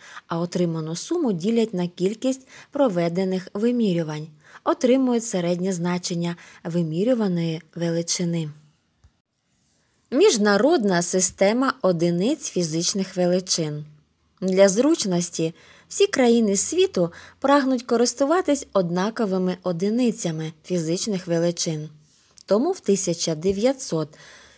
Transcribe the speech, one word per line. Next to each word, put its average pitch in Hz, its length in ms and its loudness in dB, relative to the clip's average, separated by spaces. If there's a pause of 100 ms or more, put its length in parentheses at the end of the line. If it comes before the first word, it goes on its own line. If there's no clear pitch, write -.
(280)
а 170 120 -6
отриману 165 560 -4
суму 320 360 -2
ділять 220 420 0
на 180 140 -2
кількість 226 600 -4 (240)
проведених 185 800 0
вимірювань. 175 720 -2 (360)
Отримують 254 640 2
середнє 180 480 -2
значення 175 600 -4 (280)
вимірюваної 170 1000 0 (140)
величини. 170 720 -2 (1600)
Міжнародна 214 920 4
система 196 800 0
одиниць 175 680 0
фізичних 175 680 -4
величин. 175 680 -2 (560)
Для 190 280 6
зручності 180 840 0 (320)
всі 403 200 2
країни 233 500 4
світу 311 540 0 (280)
прагнуть 262 440 2
користуватись 277 920 0
однаковими 185 880 0
одиницями 180 920 -2 (120)
фізичних 180 600 -2
величин. 165 640 -2 (560)
Тому 247 260 2
в 370 80 -4
тисяча 170 560 0
дев'ятсот 190 760 -2 (480)